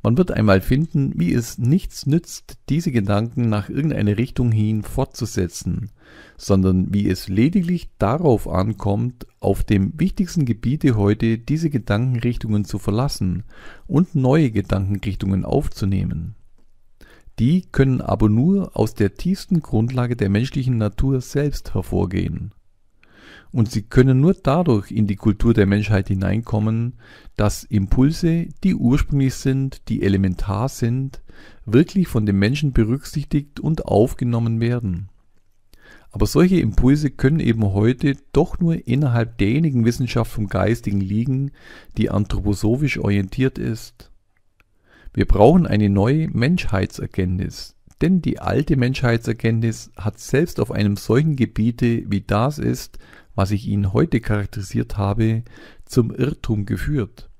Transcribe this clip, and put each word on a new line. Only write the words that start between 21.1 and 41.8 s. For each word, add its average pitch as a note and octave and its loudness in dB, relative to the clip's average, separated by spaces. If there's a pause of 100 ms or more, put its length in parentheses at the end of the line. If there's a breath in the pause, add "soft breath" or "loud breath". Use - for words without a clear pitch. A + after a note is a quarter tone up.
selbst - -4
hervorgehen. F#2 -4 (1000 loud breath)
Und A2+ 0
sie G#2 -4
können B2+ 4
nur F3+ 4
dadurch C3+ 0
in G#2+ 0
die G2 -2
Kultur A2+ 2
der G#2 6
Menschheit G2+ 0
hineinkommen, A2 -2 (420 loud breath)
dass - 0
Impulse, D#3+ 2 (140)
die F#3 2
ursprünglich C3+ 2
sind, C3+ -4
die - -2
elementar G2 0
sind, B2+ -4 (440 loud breath)
wirklich E3 4
von G#2+ 0
dem G2 2
Menschen C3+ 0
berücksichtigt C#3 -2
und D#3 -2
aufgenommen A#2 2
werden. A2+ -2 (1040 soft breath)
Aber G2+ 2
solche F3+ 4
Impulse C3+ 2
können D3 0
eben A2+ 2
heute B2 0 (160)
doch - 0
nur E3 -2
innerhalb A#2 0
derjenigen B2 2
Wissenschaft A#2 -2
vom G#2+ -4
Geistigen G2+ -2
liegen, B2+ -2 (440 loud breath)